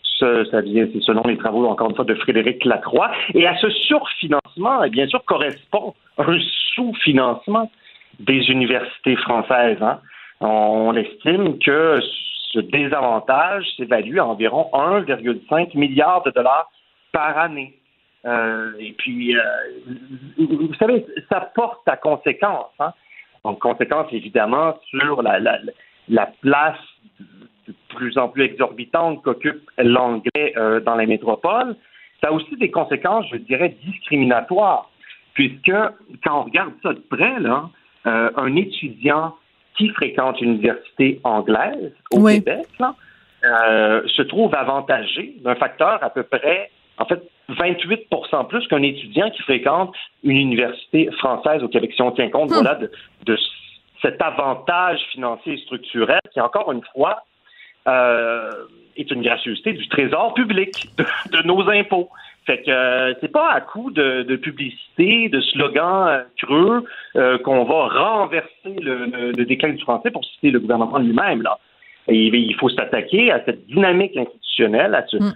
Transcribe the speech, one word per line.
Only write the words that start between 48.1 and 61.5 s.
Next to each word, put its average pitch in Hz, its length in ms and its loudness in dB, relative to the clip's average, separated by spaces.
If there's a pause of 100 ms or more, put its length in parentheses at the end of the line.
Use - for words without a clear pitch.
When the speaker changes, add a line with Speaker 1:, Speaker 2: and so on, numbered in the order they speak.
Speaker 1:
pour - 180 -2
cent 139 160 0
plus 233 220 -4
qu'un 143 160 2
étudiant 139 480 -2
qui - 120 -14
fréquente 143 520 0 (300)
une 135 140 4
université 135 800 0
française 135 440 0
au 117 60 -4
Québec. - 260 0
Si - 80 0
on 123 100 4
tient 120 180 0
compte, 151 200 0
Speaker 2:
Hmm. 165 40 2
Speaker 1:
voilà, 226 220 4
de, 110 140 -8 (360)
de 110 120 2 (640)
cet 123 200 -2
avantage 160 760 0 (120)
financier 131 420 -6
et 131 40 -8
structurel 123 640 -2 (120)
qui, 135 80 -4
encore 156 320 0
une 120 100 -6 (100)
fois, 156 300 0 (640)
euh, 117 640 2 (460)
est - 160 -8
une 123 100 -4
gracieuseté 117 500 -2
du 135 160 -10
trésor 156 460 0
public, 202 540 -2 (100)
de, 156 80 0 (260)
de 165 140 2
nos 190 240 4